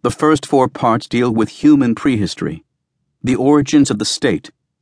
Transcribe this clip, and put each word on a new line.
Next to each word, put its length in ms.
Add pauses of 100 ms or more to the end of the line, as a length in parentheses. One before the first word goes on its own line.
The 100
first 340
four 220
parts 400
deal 240
with 320
human 320
prehistory, 720 (580)
the 140
origins 520
of 100
the 60
state, 460 (300)